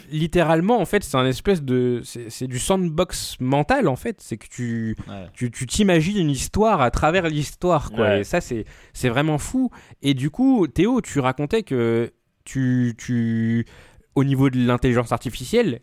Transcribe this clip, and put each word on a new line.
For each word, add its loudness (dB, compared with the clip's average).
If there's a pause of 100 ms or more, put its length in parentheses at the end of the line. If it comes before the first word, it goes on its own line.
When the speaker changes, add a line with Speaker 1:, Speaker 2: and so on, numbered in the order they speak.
(120)
Speaker 1:
littéralement, 2
en 0
fait, 0
c'est -4
un 2
espèce 0
de, 0
c'est, -14
c'est -10
du -6
sandbox -2
mental, 2
en 0
fait. -8
C'est -10
que -14
tu, -6 (100)
Speaker 2:
Ouais. -14
Speaker 1:
tu, -6
tu -8
t'imagines 2
une 2
histoire 0
à 4
travers 2
l'histoire, -2
quoi. -2
Speaker 3:
Ouais. 2
Speaker 1:
Et -2
ça, -2
c'est, -6 (260)
c'est -4
vraiment 0
fou. -2 (320)
Et 2
du -2
coup, 2
Théo, 2
tu -2
racontais -2
que 0 (320)
tu, 0
tu... 0 (500)
au 4
niveau 2
de 0
l'intelligence 2
artificielle, -2